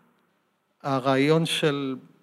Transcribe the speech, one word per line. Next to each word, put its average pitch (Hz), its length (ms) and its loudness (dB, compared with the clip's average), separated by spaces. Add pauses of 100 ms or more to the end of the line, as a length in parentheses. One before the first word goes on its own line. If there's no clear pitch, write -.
(840)
הרעיון 139 640 2
של 143 500 -2 (260)